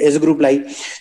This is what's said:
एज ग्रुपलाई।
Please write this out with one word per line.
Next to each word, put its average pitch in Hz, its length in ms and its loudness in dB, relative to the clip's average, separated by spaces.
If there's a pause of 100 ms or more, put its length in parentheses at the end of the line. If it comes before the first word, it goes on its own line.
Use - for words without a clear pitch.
एज 147 180 2
ग्रुपलाई। 147 400 2 (420)